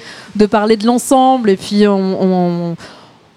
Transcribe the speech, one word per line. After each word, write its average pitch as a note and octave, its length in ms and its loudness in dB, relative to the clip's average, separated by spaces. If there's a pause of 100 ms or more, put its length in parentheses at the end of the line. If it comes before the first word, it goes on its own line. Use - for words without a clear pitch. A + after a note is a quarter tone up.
(340)
de G#3 120 2
parler G#3+ 300 0
de G#3 120 -4
l'ensemble. C4 640 2
Et F#3+ 60 2
puis, G#3 300 0
on... G3 340 0
on, F3 560 -2 (600)